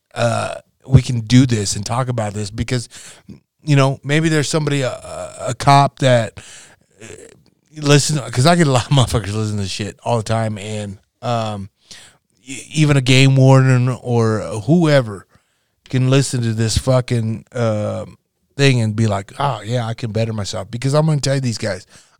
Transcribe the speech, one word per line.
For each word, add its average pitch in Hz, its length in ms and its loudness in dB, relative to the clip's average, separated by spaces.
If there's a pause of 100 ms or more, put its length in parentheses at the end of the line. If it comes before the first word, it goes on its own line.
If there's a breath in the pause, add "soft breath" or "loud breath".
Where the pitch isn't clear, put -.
(140)
uh, 110 420 -2 (300)
we 131 160 6
can 123 180 -4
do 123 260 4
this 104 300 -2
and 101 80 -8
talk 123 240 -4
about 110 240 -4
this 101 180 -8
because, 117 380 -6 (720 loud breath)
you 147 140 2
know, 135 260 2
maybe 156 280 0
there's 151 180 0
somebody, 143 340 -2
a, 123 80 -4
a, - 460 -12 (120)
a 127 60 -4
cop 139 440 4
that, 120 420 0 (600 loud breath)
uh, 110 40 -16 (680)
listen, 147 420 2 (120)
'cause 127 160 0
I 175 100 6
get 170 100 4
a 139 60 2
lot 123 140 0
of - 60 -6
motherfuckers 113 420 2
listen 107 240 -4
to 98 80 -4
shit - 360 -10
all 117 140 -2
the 110 60 -2
time. 110 360 -4
And, 104 400 -10 (240)
um, 110 460 -6 (720 loud breath)
e-, 127 280 -16
even 147 260 2
a 139 60 2
game 131 340 4
warden 131 540 6
or 113 500 -2 (260)
whoever 143 600 2 (640)
can 127 220 0
listen 131 320 2
to 113 100 0
this 113 260 -2
fucking, 120 760 -2
uh, 104 520 -4 (520)
thing 135 240 2
and 110 160 -2
be 113 100 2
like, 98 320 -4
"Oh, 139 220 -4
yeah, 113 260 -6
I 113 80 -6
can 117 180 -8
better 113 200 -2
myself." 101 380 -8
Because 127 240 -4
I'm 156 120 2
gonna 151 140 2
tell 135 160 -2
you 139 40 -2
these 120 180 -4
guys, 104 280 -6 (340 soft breath)